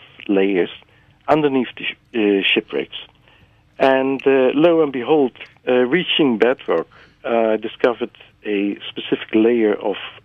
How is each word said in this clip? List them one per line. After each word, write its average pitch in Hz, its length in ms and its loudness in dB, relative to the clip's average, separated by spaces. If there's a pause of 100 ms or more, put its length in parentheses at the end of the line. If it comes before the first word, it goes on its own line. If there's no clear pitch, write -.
(280)
layers 98 420 2 (580)
underneath 139 480 2
the - 80 -14
sh-, - 120 -10 (200)
uh, 101 260 2
shipwrecks. - 540 -4 (840)
And, 135 480 0
uh, 131 280 4
lo 160 280 4
and 143 100 -2
behold, 131 400 0 (340)
uh, 131 60 0
reaching 127 640 0
bedrock, 101 500 0 (360)
uh, 117 280 0
I 110 40 0
discovered 113 540 -4 (360)
a 101 320 -2 (120)
specific - 440 -8
layer 110 400 2
of 104 220 -6 (280)